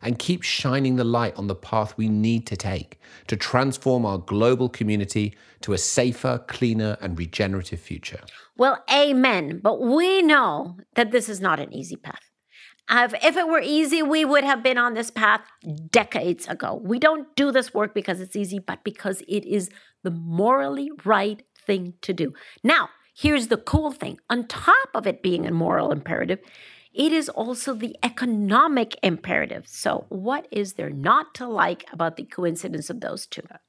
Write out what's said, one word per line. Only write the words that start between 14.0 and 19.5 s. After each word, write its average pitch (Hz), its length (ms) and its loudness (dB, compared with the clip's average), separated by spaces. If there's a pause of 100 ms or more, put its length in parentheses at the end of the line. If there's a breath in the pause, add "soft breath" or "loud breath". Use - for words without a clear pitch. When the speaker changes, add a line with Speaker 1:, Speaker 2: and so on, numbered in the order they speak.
Speaker 2:
we 311 240 2
would 285 200 4
have 269 180 2
been 254 160 2
on 240 160 2
this 233 160 -4
path 214 300 2 (500)
decades 175 560 2
ago. - 340 -6
We 226 200 -2
don't 311 340 2
do 285 160 2
this 247 240 0
work 208 200 -2
because 190 260 -4
it's 185 160 -10
easy, 202 240 -4
but 190 240 -12
because 196 380 -6
it 202 220 -4
is 190 260 -2 (340 soft breath)